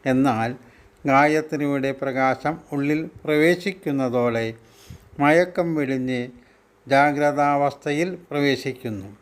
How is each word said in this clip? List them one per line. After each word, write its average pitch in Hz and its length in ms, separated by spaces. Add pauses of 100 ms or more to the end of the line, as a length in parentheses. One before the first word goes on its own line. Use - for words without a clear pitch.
എന്നാൽ 127 460 (540)
ഗായത്രിയുടെ 143 880
പ്രകാശം 131 600 (160)
ഉള്ളിൽ 147 300 (160)
പ്രവേശിക്കുന്നതോടെ 143 1300 (720)
മയക്കം 170 560
വെടിഞ്ഞ് 131 480 (640)
ജാഗ്രതാവസ്ഥയിൽ 143 1200 (160)
പ്രവേശിക്കുന്നു. 127 840 (120)